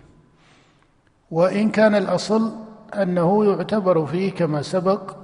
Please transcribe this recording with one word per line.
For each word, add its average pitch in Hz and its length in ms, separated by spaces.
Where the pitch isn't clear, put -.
وإن 190 400
كان 208 240
الأصل 208 580
أنه 180 500
يعتبر 180 640
فيه 185 260
كما 151 300
سبق 190 600